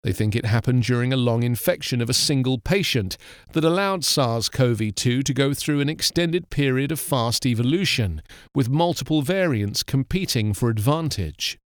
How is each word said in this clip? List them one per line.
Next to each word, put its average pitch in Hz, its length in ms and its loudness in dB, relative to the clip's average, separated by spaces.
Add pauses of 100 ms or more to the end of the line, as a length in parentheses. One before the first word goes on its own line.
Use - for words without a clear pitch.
They 110 100 -2
think 107 220 0
it 113 120 -2
happened 117 380 2
during 123 280 0
a 135 60 0
long 120 240 0
infection 123 580 -2
of 117 80 -2
a - 60 0
single 131 440 0
patient 127 600 0 (340)
that 156 120 0
allowed 185 400 0
sars 117 440 0
cov 120 320 2 (140)
two 123 280 0
to 139 120 0
go 139 180 2
through 147 280 0
an 143 100 0
extended 170 580 -2
period 139 420 0
of 156 80 -4
fast 120 460 -2
evolution, 120 800 0 (320)
with 127 160 2
multiple 156 520 0
variants 135 600 0
competing 131 720 0
for 120 160 0
advantage. 113 960 -2